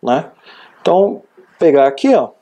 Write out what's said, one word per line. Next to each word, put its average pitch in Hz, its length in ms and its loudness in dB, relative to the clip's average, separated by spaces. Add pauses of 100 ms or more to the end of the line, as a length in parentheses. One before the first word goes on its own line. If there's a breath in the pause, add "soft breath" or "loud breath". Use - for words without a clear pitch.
né? 127 280 -4 (500 loud breath)
Então, 190 420 -2 (360)
pegar 139 280 2
aqui, 240 280 0
ó. 139 160 -2 (120)